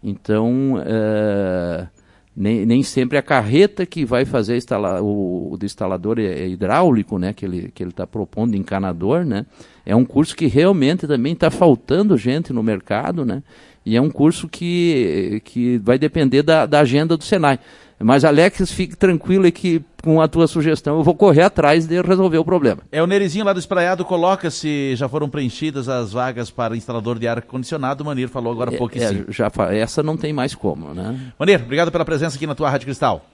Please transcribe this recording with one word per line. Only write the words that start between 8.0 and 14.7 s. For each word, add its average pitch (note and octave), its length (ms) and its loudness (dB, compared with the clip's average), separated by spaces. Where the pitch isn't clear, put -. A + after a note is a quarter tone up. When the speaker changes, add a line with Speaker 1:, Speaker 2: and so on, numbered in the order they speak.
Speaker 1:
propondo, G#2+ 500 -4
encanador, G2 680 -2
né? A2+ 220 -4
É G2 80 -2
um B2 100 6
curso C#3+ 300 0
que E3 120 -2
realmente D#3+ 600 2
também C#3+ 280 0
tá E3 160 2
faltando E3+ 680 4
gente C3+ 340 -2
no A#2 100 -2
mercado, A2+ 600 -2
né? A#2+ 180 -4
E A2 100 0
é A#2+ 40 4
um D3+ 100 2
curso D#3+ 380 2
que, C3 960 0